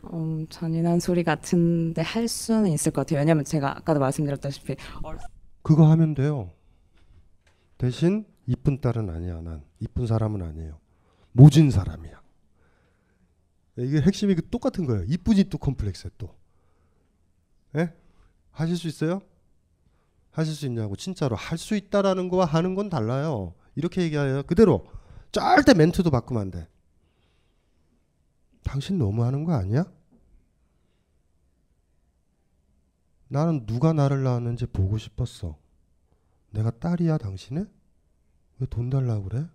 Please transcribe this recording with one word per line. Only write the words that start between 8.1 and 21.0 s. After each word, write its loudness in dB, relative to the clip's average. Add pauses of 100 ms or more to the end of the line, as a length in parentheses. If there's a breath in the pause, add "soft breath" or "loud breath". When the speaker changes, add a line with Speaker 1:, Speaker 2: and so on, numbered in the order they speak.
Speaker 2:
이쁜 -2
딸은 -2
아니야, -8
난. -12 (160)
이쁜 -6
사람은 0
아니에요. -10 (520)
모진 10
사람이야. -4 (1600)
이게 0
핵심이 2
그 -6
똑같은 -4
거예요. -2
이쁜 2
입도 2
컴플렉스에 -6
또. -14 (1400)
예? -2 (580)
하실 -4
수 -6
있어요? -4 (1080)
하실 -4
수 -8
있냐고. -4
진짜로 -2